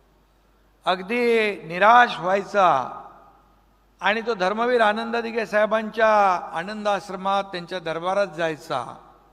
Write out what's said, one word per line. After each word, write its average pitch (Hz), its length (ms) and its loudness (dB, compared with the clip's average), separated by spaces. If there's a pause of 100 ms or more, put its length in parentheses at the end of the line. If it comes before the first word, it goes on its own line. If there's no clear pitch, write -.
(840)
अगदी 214 760 0
निराश 208 580 4
व्हायचा 180 720 2 (1080)
आणि 208 200 0
तो 226 120 -2
धर्मवीर 220 480 0
आनंद 226 340 0
दिघे 226 300 -4
साहेबांच्या 214 920 2
आनंद 202 520 -6
आश्रमात, 196 560 -2
त्यांच्या 180 360 -10
दरबारात 175 480 -2
जायचा 151 840 -6 (220)